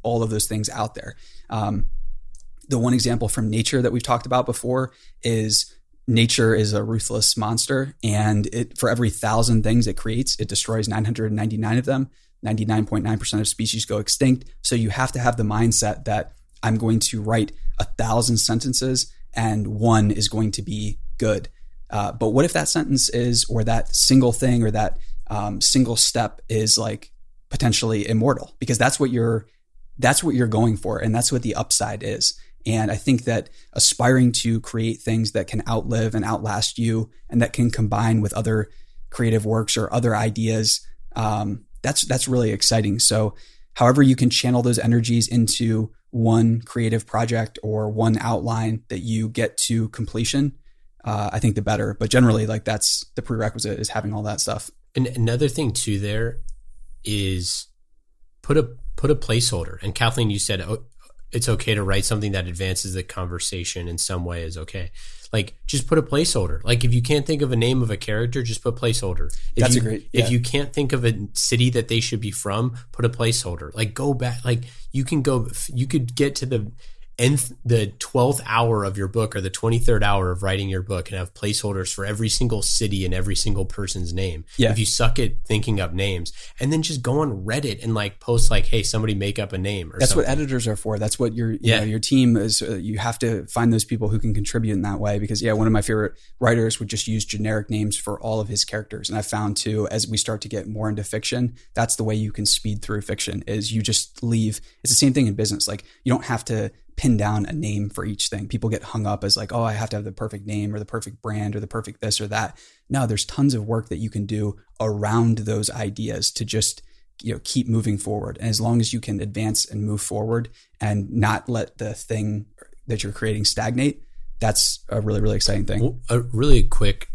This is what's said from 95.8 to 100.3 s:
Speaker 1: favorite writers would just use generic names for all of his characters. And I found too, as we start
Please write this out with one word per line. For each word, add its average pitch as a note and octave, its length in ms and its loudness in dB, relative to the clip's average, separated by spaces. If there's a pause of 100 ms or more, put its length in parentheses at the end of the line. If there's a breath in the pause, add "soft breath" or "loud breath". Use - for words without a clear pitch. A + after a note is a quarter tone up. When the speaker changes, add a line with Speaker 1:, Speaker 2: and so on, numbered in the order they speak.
Speaker 1:
favorite G#2+ 320 0 (260 soft breath)
writers A2+ 400 2
would G#2 80 -6
just - 180 -4
use A2 200 -2
generic G#2 420 -4
names G#2+ 280 -2
for G2+ 260 -6
all A2 180 -2
of G#2 80 -4
his G#2 160 0
characters. G#2+ 460 -8
And G#2+ 80 -2
I G#2 40 -2
found G#2 360 -2
too, G#2+ 320 -2
as A2 180 -2
we A2 80 -4
start G#2+ 240 -4